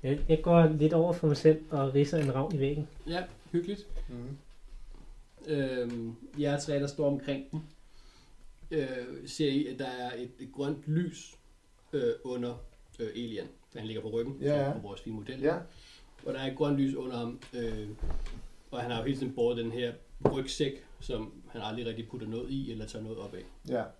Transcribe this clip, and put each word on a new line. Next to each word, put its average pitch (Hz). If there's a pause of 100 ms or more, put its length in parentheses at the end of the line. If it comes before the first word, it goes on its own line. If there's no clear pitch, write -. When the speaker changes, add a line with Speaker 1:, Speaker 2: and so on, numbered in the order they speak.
Speaker 1:
Jeg, 143
jeg 160
går 170
lidt 156
over 170
for 170
mig 147
selv 156
og 139
ridser 143
en 135
ravn 147
i 143
væggen. 147 (180)
Speaker 2:
Ja, 175 (300)
hyggeligt. 175 (220)
Speaker 3:
Mm. 127 (1080)
Speaker 2:
Øhm, 123 (220)
jer 143
tre, 143
der 143
står 147
omkring 139
den, 156 (1040)
øh, 147 (380)
ser 143
I, 139
at 127
der 135
er 123
et, 123
et 131
grønt 139
lys, 160 (540)
øh, 123 (120)
under, 123 (440)
øh, 113
Elian. 110 (300)
Han 107
ligger 107
på 110
ryggen, 120
Speaker 3:
Ja, 143
ja. 139
Speaker 2:
på 110
vores 101
fine 110
model. 123
Speaker 3:
Ja. 156 (720)
Speaker 2:
Og 131
der 131
er 135
et 131
grønt 143
lys 135
under 127
ham, 120 (140)
øh, 110 (800)
og 123
han 120
har 117
jo 113
hele 135
tiden 123
båret 120
den 117
her 120 (400)
rygsæk, 135 (280)
som 110 (160)
han 117
aldrig 113
rigtig 110
putter 113
noget 120
i, 135
eller 107
tager 110
noget 110
op 101
af. 95 (240)
Speaker 3:
Ja. 123 (180)